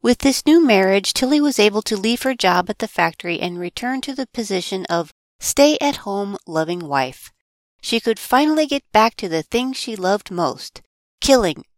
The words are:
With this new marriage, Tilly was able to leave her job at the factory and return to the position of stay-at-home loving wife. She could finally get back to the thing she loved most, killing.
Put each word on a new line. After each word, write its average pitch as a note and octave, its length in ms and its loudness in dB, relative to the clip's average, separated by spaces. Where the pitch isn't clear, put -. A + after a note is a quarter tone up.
With A#3+ 180 2
this - 260 0
new D#4+ 200 6
marriage, G3 480 4
Tilly C#4+ 280 2
was D4 180 0
able G#3 220 4
to G#3+ 160 -4
leave A3+ 260 -2
her C4 100 0
job F3+ 360 0
at D#3 100 -8
the - 80 -4
factory E3+ 520 -4
and F3 200 -6
return B3 420 -6
to C4+ 140 -10
the C4 120 -6
position F#3+ 580 -6
of E3+ 260 -4
stay-at-home G#3 1000 0
loving D#3+ 400 -4
wife. C3+ 440 -4
She A#3 180 -2
could A3 200 -2
finally D4+ 480 2
get C#4 160 -4
back A3 220 4
to G3+ 120 -8
the D#3+ 160 -2
thing B3+ 300 -4
she A3+ 220 -8
loved G3 360 -2
most, D#3+ 500 -4
killing. A3+ 460 2